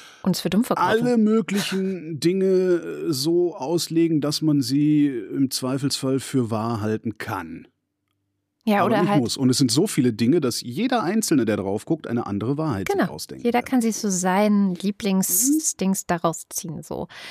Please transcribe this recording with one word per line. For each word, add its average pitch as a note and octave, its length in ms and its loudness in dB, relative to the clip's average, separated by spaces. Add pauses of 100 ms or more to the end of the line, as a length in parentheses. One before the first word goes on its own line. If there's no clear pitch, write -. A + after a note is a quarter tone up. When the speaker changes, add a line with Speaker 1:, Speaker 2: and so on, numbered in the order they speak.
(220)
Speaker 1:
Uns - 180 0
für - 80 -4
dumm G#3 160 2
verkaufen. - 240 0
Speaker 2:
Alle A#3+ 300 2
möglichen F#3+ 1000 0
Dinge, F#3 280 2
äh, E3+ 640 0
so E3 440 0
auslegen, E3 640 0
dass D3 180 -2
man D3 220 2
sie D3 460 4
im B2+ 420 -2
Zweifelsfall C3 680 -2
für B2 320 -2
wahr A2+ 300 -2
halten A2 380 -4
kann. F2 500 -10 (960)
Speaker 1:
Ja, G#3 140 2
Speaker 2:
Aber F#3 80 4
Speaker 1:
oder G#3+ 160 2
Speaker 2:
nicht D#3 80 2
Speaker 1:
halt C#3+ 100 4
Speaker 2:
muss. A#2 160 -2
Und B2+ 140 4
es A#2+ 80 2
sind B2+ 120 4
so D#3 160 2
viele B2 280 2
Dinge, A#2+ 260 2
dass B2 220 -2
jeder G#3+ 400 -2
Einzelne, F3+ 420 2
der G#2 140 0
drauf G2 260 -4
guckt, - 220 -4
eine A#2 200 -4
andere G#2+ 300 -4
Wahrheit D3+ 320 -4
sich G4 100 0
Speaker 1:
Genau. F#3+ 140 0
Speaker 2:
ausdenken - 320 -10
Speaker 1:
Jeder A#3+ 160 2
Speaker 2:
kann. A#3+ 100 -6
Speaker 1:
kann B3+ 120 2
sich A3+ 140 0
so G#3 120 -4
sein F#3+ 680 2
Lieblingsdings G3 1300 0
Speaker 2:
Mhm. - 40 -14
Speaker 1:
daraus - 420 -2
ziehen, - 340 -10
so. - 240 -8 (240)